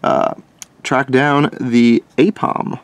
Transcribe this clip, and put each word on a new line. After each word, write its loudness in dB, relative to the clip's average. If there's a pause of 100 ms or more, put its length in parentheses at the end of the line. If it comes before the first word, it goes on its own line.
Uh, 0 (480)
"Track -2
down 2
the 2 (160)
Aipom." -2